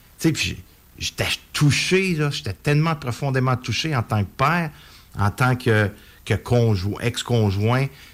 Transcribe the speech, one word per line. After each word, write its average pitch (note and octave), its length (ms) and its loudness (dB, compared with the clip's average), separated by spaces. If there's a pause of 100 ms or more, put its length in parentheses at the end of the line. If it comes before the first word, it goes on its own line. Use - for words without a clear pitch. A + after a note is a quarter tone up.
(200)
sais, E3 120 2
puis - 120 -2
j'ai, - 200 -6 (360)
j'étais - 260 -6 (280)
touché, F#3 600 2
là, D3+ 160 0
j'étais G#2+ 240 -6
tellement D#3 420 0
profondément C3 640 -2
touché C3 380 -4
en A#2 80 0
tant G#2 200 0
que F#2 60 -4
père, D#3 400 0 (480)
en G2+ 140 0
tant B2+ 240 2
que, G#2+ 340 2 (340)
que A2 120 0
conjoint, G#2 640 0
ex-conjoint A#2 880 0 (260)